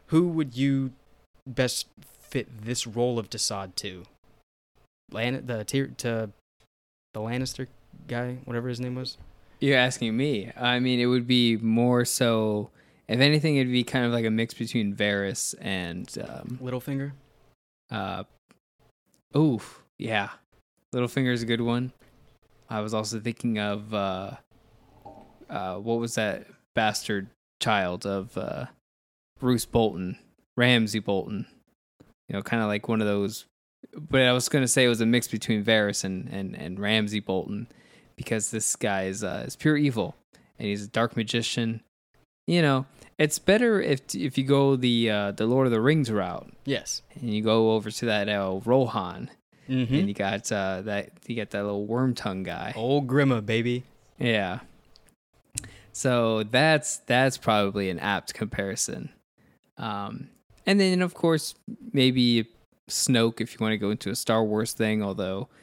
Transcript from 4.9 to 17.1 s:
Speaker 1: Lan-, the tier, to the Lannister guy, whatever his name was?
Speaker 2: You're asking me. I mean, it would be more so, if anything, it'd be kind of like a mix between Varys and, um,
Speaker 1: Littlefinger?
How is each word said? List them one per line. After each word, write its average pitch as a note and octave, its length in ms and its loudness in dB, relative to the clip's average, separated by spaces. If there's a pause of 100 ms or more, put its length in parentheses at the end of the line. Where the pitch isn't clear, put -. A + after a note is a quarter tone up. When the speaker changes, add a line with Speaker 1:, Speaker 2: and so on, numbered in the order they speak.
Speaker 1:
Lan-, B2 340 -4
the A2+ 180 -4
tier, C3+ 240 -2 (100)
to A2+ 320 -4 (840)
the A2 60 -10
Lannister B2 480 -6 (400)
guy, B2 380 -6
whatever A#2+ 240 -4
his A#2+ 100 -6
name B2 160 -6
was? B2+ 220 -8 (420)
Speaker 2:
You're C#3 180 6
asking B2 400 2
me. B2+ 400 0
I B2 220 2
mean, B2+ 200 2
it A#2+ 60 4
would B2 200 2
be A#2+ 300 4
more A#2 480 4
so, A2 680 0 (380)
if A#2+ 140 0
anything, D3+ 340 4
it'd B2+ 160 2
be B2 140 2
kind B2+ 200 0
of A#2+ 60 2
like A#2 140 0
a A2 40 0
mix A2+ 240 0
between A2+ 400 -2
Varys G2+ 680 -2
and, F2+ 440 -6 (220)
um, - 340 -12
Speaker 1:
Littlefinger? C3+ 520 -6 (760)